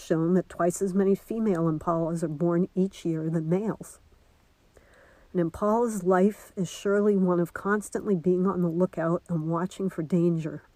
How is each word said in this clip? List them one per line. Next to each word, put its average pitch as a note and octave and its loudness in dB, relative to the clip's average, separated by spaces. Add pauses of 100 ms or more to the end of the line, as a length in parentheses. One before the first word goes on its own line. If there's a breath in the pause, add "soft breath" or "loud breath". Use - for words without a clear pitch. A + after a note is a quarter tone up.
shown E3 2
that F#3 2
twice F3 -2
as G3 -2
many G3 4
female F#3+ 0
impalas E3 -2
are E3+ 0
born E3+ 0
each F#3+ -2
year D#3+ -4
than D#3+ -2
males. F#3+ -4 (1300 soft breath)
An F#3 0
impala's G#3+ 0
life F#3 2
is F3+ -2
surely G#3 0
one F3+ 2
of E3+ -2
constantly G3+ -2
being F3+ 2
on F#3 0
the E3+ 0
lookout E3+ -2
and E3 -2
watching F#3 -4
for F3 -6
danger D#3+ 0 (120)